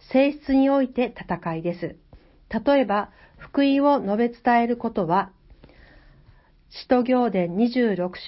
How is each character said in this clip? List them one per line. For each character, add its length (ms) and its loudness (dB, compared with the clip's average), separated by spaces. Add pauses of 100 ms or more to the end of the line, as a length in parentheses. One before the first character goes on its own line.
(120)
性 200 4
質 220 -4
に 160 4
お 120 2
い 60 -2
て 280 -4
戦 400 -8
い 60 -10
で 160 -4
す。 180 -10 (680)
例 160 4
え 40 2
ば、 260 -4 (280)
福 240 -2
音 220 2
を 180 2
述 140 -2
べ 120 0
伝 340 0
え 40 0
る 100 -2
こ 140 -6
と 160 -2
は、 240 0 (1400)
使 180 -18
徒 160 2
行 280 0
伝 260 -2
二 140 2
十 260 0
六 200 -6 (120)